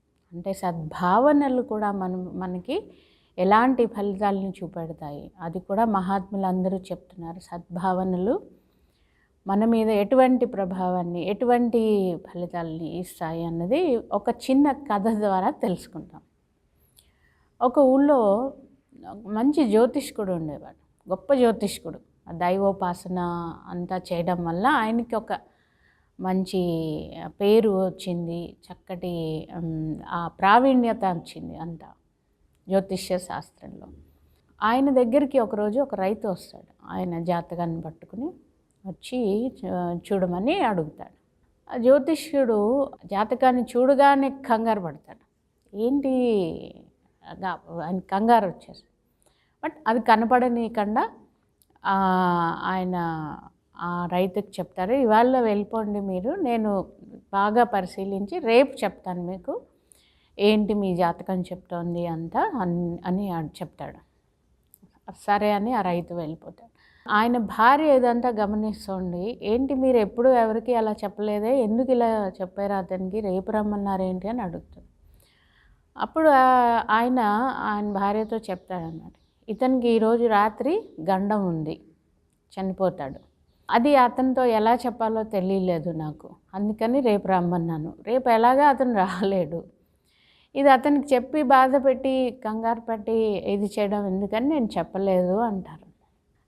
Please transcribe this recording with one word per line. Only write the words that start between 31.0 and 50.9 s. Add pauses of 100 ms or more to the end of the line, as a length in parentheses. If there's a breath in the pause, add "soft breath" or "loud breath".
వచ్చింది
అంతా (800)
జ్యోతిష్య
శాస్త్రంలో. (760)
ఆయన
దగ్గరికి
ఒకరోజు
ఒక
రైతు
వస్తాడు,
ఆయన
జాతకాన్ని
పట్టుకుని (540)
వచ్చి
చూ-,
చూడమని
అడుగుతాడు. (580)
ఆ
జ్యోతిష్యుడు (160)
జాతకాన్ని (120)
చూడగానే
కంగారు
పడతాడు. (520)
ఏంటి, (1300)
గా-,
ఆయన
కంగారు
వచ్చేసి, (840)
but (100)
అది
కనపడనీయకుండా, (760)